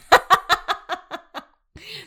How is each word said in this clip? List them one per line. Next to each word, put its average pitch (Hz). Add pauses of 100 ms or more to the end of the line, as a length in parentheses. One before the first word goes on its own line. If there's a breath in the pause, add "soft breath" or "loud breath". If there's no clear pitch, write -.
<laughs> - (2000 loud breath)